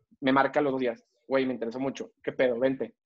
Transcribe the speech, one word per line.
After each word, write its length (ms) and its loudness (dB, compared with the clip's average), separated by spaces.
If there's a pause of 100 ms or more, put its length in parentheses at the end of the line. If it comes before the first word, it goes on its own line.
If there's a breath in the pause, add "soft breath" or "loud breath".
(200)
me 140 2
marca 280 4
los 120 2
dos 80 -2
días. 240 -4 (200)
"Güey, 200 0
me 80 -2
interesó 260 -6
mucho, 320 -6 (100)
¿qué 120 -6
pedo? 260 2
Vente". 360 -2 (100)